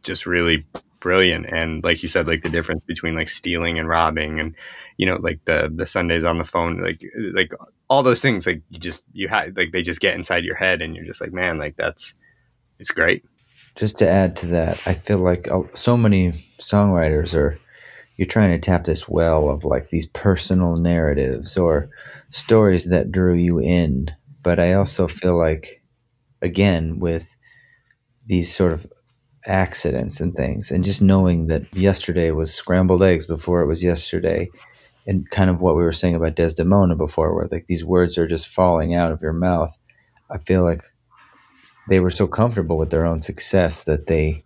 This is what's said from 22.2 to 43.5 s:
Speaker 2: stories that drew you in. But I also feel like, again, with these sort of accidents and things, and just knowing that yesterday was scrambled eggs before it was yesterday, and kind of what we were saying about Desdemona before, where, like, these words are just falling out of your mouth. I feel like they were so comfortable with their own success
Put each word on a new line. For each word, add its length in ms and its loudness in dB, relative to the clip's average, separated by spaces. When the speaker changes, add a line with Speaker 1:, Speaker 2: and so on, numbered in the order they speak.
Speaker 2:
stories 580 4
that 220 2
drew 240 2
you 240 2
in. 500 0
But 160 2
I 140 4
also 340 0
feel 300 -2
like, 440 -2
again, 580 0
with 340 -4
these 260 0
sort 200 2
of 120 -8
accidents 720 -2
and 160 -4
things, 340 -4
and 140 0
just 180 0
knowing 460 4
that 260 -2
yesterday 580 2
was 220 -2
scrambled 500 2
eggs 220 4
before 360 -2
it 60 2
was 160 -2
yesterday, 680 -2
and 220 -2
kind 200 2
of 120 0
what 160 4
we 60 2
were 100 2
saying 220 0
about 200 0
Desdemona 600 2
before, 360 0
where, 180 -4
like, 160 -8
these 180 -4
words 320 2
are 100 2
just 220 -4
falling 440 2
out 200 0
of 80 -8
your 120 -4
mouth. 440 -2
I 100 -10
feel 240 2
like 180 0
they 120 4
were 100 2
so 160 0
comfortable 500 0
with 140 -2
their 140 2
own 160 0
success 640 -2